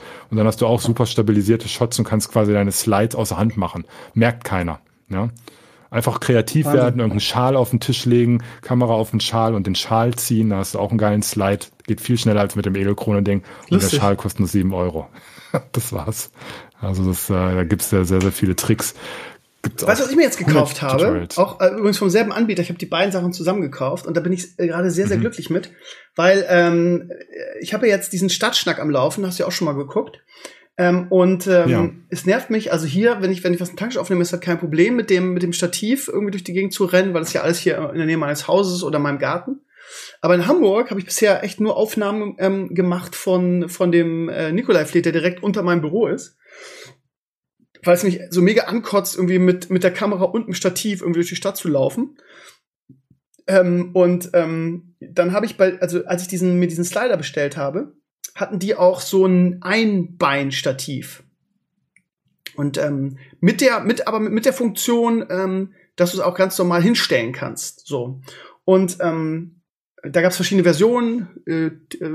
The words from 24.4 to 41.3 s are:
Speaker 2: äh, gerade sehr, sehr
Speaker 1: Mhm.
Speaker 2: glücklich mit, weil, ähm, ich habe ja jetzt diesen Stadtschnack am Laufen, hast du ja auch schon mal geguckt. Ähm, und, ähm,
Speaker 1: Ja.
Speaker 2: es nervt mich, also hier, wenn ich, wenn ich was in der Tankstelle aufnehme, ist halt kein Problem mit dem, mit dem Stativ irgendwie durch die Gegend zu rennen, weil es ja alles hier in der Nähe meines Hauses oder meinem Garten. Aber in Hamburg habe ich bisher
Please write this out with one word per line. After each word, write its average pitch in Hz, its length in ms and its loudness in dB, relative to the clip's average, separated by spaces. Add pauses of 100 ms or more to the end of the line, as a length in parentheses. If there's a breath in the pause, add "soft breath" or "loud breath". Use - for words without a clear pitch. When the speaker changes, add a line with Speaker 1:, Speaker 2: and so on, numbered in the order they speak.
Speaker 2:
äh, 175 80 0
gerade 170 240 -2
sehr, 190 180 0
sehr 190 80 0
Speaker 1:
Mhm. - 40 0
Speaker 2:
glücklich 226 280 -6
mit, 170 220 -4 (440 loud breath)
weil, 185 320 4
ähm, 175 640 2 (480)
ich 170 140 -8
habe 214 160 0
ja 202 40 4
jetzt 190 200 -4
diesen 190 160 0
Stadtschnack 214 500 -2
am 151 100 -2
Laufen, 147 360 0
hast 180 140 -6
du 185 40 -2
ja - 40 -2
auch 180 40 -4
schon 180 140 -4
mal 143 100 -2
geguckt. 147 460 -6 (560 loud breath)
Ähm, 180 320 2
und, 185 380 4
ähm, 175 220 4
Speaker 1:
Ja. 170 200 2 (200)
Speaker 2:
es - 160 -8
nervt 208 240 0
mich, 214 220 -2
also 160 160 -2
hier, 208 320 2
wenn 190 100 0
ich, 180 140 -4
wenn 175 100 2
ich 175 60 0
was 175 80 -4
in - 80 -14
der - 60 -12
Tankstelle 240 200 -4
aufnehme, 175 200 0
ist 170 100 0
halt 175 100 -6
kein 175 160 0
Problem 170 380 2
mit 233 140 -2
dem, 180 240 2
mit 180 100 -2
dem 170 80 -2
Stativ 208 560 -2
irgendwie 208 240 -2
durch 185 140 -8
die 175 80 -8
Gegend 190 180 -2
zu 196 140 0
rennen, 185 280 2
weil 160 100 -2
es 160 100 -6
ja - 80 -2
alles 165 180 0
hier 156 320 -2
in 156 60 -6
der 165 80 -2
Nähe 160 120 0
meines 147 300 -4
Hauses 180 340 2
oder 151 160 -2
meinem 143 220 -2
Garten. 175 400 -4 (640 loud breath)
Aber 170 120 4
in 175 140 2
Hamburg 240 420 4
habe 196 120 -4
ich 180 40 -16
bisher - 380 2